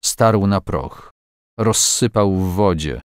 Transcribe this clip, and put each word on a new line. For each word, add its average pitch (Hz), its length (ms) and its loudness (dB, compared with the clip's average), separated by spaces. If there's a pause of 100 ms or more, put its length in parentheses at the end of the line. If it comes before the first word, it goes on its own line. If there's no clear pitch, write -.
starł 110 420 2
na 98 140 0
proch, - 500 -8 (480)
rozsypał 110 760 0
w 92 180 -2
wodzie 80 480 0 (100)